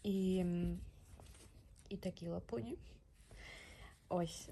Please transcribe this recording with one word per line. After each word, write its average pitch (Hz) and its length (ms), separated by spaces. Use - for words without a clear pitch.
І, 190 360
м, 175 400
і 196 80
такі 175 300
лапоні. 233 500
Ось. 170 360